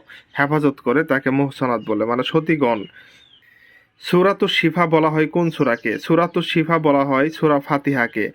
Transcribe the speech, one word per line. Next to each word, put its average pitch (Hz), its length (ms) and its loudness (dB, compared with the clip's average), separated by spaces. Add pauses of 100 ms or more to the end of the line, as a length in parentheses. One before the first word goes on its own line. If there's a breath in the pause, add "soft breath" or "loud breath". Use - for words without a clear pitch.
(400 loud breath)
হেফাজত 143 400 0
করে, 131 240 0
তাকে 139 260 -2
মুহসানাত 131 580 -2
বলে, 107 180 -2
মানে 120 200 -2
সতীগণ। 143 580 0 (1160 soft breath)
সূরাতুশ 190 520 0
শিফা 170 360 0
বলা 156 220 2
হয় 156 180 0
কোন 170 220 -2
সূরাকে? 120 500 -2
সূরাতুশ 170 540 0
শিফা 165 260 0
বলা 139 260 2
হয় 139 240 0
সূরা 151 300 0
ফাতিহাকে। 135 760 -2